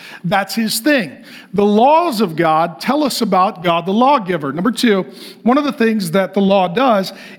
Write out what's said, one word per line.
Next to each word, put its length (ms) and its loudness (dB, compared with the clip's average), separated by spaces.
That's 320 -2
his 240 -2
thing. 460 -2
The 120 0
laws 560 2
of 160 -2
God 440 0
tell 220 -2
us 200 -4
about 420 0
God, 200 0
the 80 -2
lawgiver. 600 0
Number 180 -2
two, 320 2
one 160 2
of 60 0
the 80 -2
things 400 0
that 200 0
the 80 0
law 280 2
does, 440 0